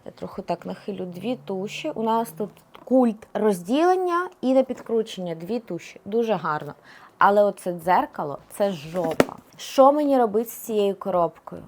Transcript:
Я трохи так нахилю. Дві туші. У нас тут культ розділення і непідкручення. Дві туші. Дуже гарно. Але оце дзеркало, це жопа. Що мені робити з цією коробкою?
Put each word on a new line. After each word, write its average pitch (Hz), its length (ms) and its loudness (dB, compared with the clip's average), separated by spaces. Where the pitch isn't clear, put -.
Я - 60 -12
трохи - 320 -12
так 175 240 -6
нахилю. 185 380 -8
Дві 185 320 -6
туші. 202 540 -6
У 226 120 -6
нас 226 280 0
тут 208 200 -6
культ 240 500 4
розділення 320 960 2
і 254 140 2
непідкручення. 220 800 0
Дві 175 260 -6
туші. - 440 -10
Дуже 220 300 0
гарно. 151 400 -4
Але 202 260 8
оце 196 280 -2
дзеркало, 175 680 0
це 202 200 0
жопа. 160 680 -6
Що 269 360 4
мені 285 260 0
робити 226 320 -2
з - 20 -16
цією 202 420 -2
коробкою? 175 720 -4